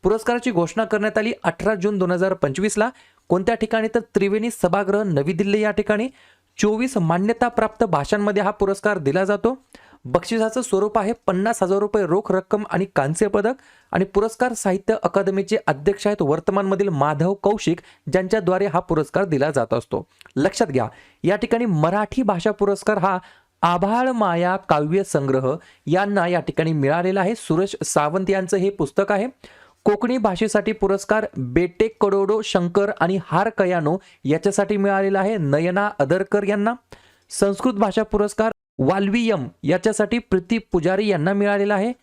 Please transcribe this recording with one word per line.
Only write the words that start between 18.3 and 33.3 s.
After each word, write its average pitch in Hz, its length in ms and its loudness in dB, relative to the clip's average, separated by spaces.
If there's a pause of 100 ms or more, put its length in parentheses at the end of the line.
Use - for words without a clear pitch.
हा 170 140 0
पुरस्कार 170 460 0
दिला 151 260 0
जात 135 220 0
असतो. - 340 -4 (280)
लक्षात 247 320 0
घ्या, 131 200 -2 (360)
या 185 120 2
ठिकाणी 233 300 -2
मराठी 196 560 0
भाषा 208 300 0
पुरस्कार 202 460 0
हा 185 200 0 (440)
आभाळ 196 480 2
माया 185 460 0
काव्य 165 480 0
संग्रह 135 520 0 (300)
यांना 185 420 0
या 175 120 0
ठिकाणी 160 340 -2
मिळालेला 175 480 0
आहे. 202 140 0
सुरेश 185 400 -2 (100)
सावंत 170 440 -2
यांचं 190 280 0
हे 190 120 0
पुस्तक 196 420 -2
आहे. 208 160 0 (560)
कोकणी 214 340 0
भाषेसाठी 214 540 0
पुरस्कार 208 540 0 (120)
बेटे 170 500 0 (140)
कडोडो 202 400 2
शंकर 196 580 0
आणि 180 260 2
हार 190 240 0